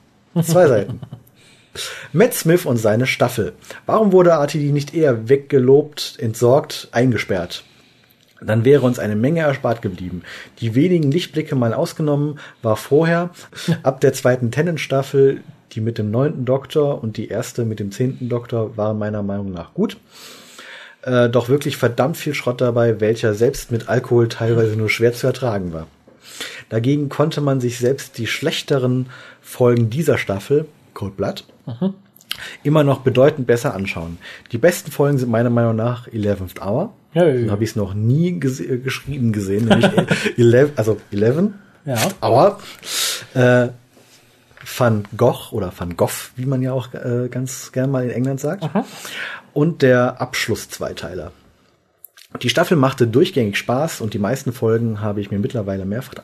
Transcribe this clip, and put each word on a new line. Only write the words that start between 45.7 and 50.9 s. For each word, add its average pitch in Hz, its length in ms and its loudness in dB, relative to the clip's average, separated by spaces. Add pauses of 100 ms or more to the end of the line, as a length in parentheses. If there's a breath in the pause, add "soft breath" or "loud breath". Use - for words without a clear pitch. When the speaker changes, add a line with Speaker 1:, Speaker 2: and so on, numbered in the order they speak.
Speaker 1:
Van 87 200 -8
Gogh, - 140 2 (260)
wie 127 100 -6
man 135 160 0
ja 127 100 -2
auch, 127 220 -6
äh, 123 360 -4
ganz 127 420 -8
gern 131 180 -2
mal 131 140 0
in 120 60 -4
England 127 300 -2
sagt. 165 240 -6
Speaker 2:
Aha. 196 200 -2 (680 loud breath)
Speaker 1:
Und 151 300 0
der 123 380 4
Abschluss-Zweiteiler. - 1120 -6 (1080)